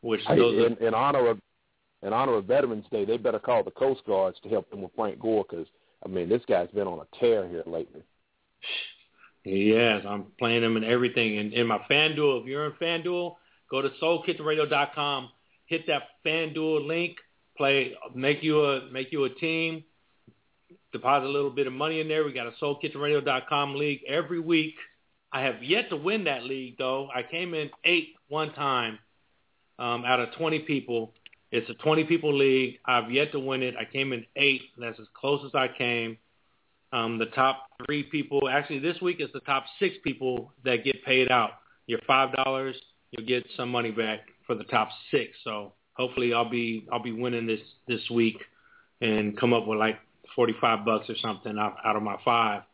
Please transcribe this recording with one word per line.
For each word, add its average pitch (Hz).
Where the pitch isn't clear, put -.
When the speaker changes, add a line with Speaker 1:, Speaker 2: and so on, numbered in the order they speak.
Speaker 1:
Which 110
Speaker 2:
Hey, -
Speaker 1:
those 117
are 113
Speaker 2:
in, 117
in 113
honor 131
of, 110
in 98
honor 123
of 101
Veterans 120
Day, 107
they 110
better 113
call 117
the 95
Coast 131
Guards 95
to 104
help 104
them 101
with 90
Frank 107
Gore 110
'cause, 85
I -
mean, 92
this 117
guy's 87
been 98
on 87
a -
tear 110
here 85
lately. 80
Speaker 1:
Yes, 104
I'm 101
playing 117
him 113
in 110
everything. 117
In, 104
in 120
my 107
FanDuel, 147
if 113
you're 143
in 147
FanDuel, 170
go 135
to 135
soul 165
kitchen 165
radio 151
dot 143
com, 143
hit 160
that 143
FanDuel 156
link, 165
play, 139
make 143
you 151
a, 135
make 131
you 143
a 123
team, 160
deposit 131
a -
little 143
bit 135
of 131
money 156
in 156
there. 156
We 143
got 123
a 117
soul 143
kitchen 147
radio 147
dot 131
com 143
league 143
every 165
week. 156
I 135
have 120
yet 190
to 175
win 190
that 135
league, 131
though. 135
I 127
came 170
in 151
eighth 170
one 151
time, 123
um, 120
out 127
of 117
twenty 160
people. 123
It's 113
a 113
twenty 156
people 156
league. 131
I've 120
yet 143
to 143
win 131
it. 123
I 113
came 135
in 117
eighth. 135
That's 117
as 107
close 139
as 135
I 131
came. 117
Um, 117
the 110
top 135
three 147
people, 139
actually, 143
this 165
week 180
it's 139
the 135
top 135
six 185
people 127
that 123
get 131
paid 131
out. 117
Your 117
five 135
dollars, 135
you'll 113
get 123
some 123
money 120
back 107
for 120
the 104
top 110
six. 123
So 104
hopefully 127
I'll 117
be, 117
I'll 117
be 117
winning 117
this, 110
this 117
week 117
and 107
come 120
up 113
with, 110
like, 110
forty-five 113
bucks 110
or 110
something 107
out, 104
out 107
of 107
my 104
five. 110